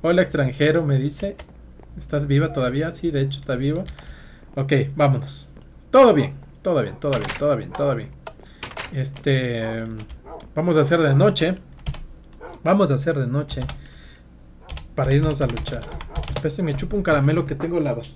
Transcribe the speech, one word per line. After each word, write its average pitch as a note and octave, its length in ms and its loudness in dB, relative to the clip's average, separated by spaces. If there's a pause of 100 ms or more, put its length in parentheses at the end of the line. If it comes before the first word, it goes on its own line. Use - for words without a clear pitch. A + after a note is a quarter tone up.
Hola, F3 180 4
extranjero, D3 600 2
me C#3 160 2
dice. D3 380 -4 (600)
¿Estás D3 300 -4
viva C#3+ 260 2
todavía? C3+ 380 -2
Sí, E3+ 220 -4
de C#3+ 80 0
hecho C#3 180 -2
está - 160 -6
viva. C#3+ 300 -2 (720)
Ok, C#3 160 -2 (240)
vámonos. - 520 0 (440)
Todo B3+ 200 10
bien, C#3+ 220 2 (260)
todo E3 220 0
bien, G2 160 -6
todo C#3+ 140 -2
bien, A2+ 260 -2
todo C#3+ 180 2
bien, F#2+ 140 -8
todo C#3+ 240 0
bien. A2 160 -8 (840)
Este, A#2+ 920 -2 (720)
vamos E3 200 2
a D#3 40 6
hacer D#3 220 4
de C#3+ 120 4
noche. C#3+ 400 4 (1120)
Vamos F3+ 260 4
a C#3 40 4
hacer D3 220 0
de B2+ 120 -2
noche C#3 340 -4 (1300)
para C3+ 180 2
irnos C#3+ 260 2
a C#3 60 2
luchar. A#2+ 360 -4 (520)
Espérense, C#3+ 300 -4
me D3 100 -2
chupo C#3+ 220 -4
un F#3+ 80 -2
caramelo D3+ 420 2
que D3 80 -4
tengo E3 240 -4
la C#3 180 -2 (200)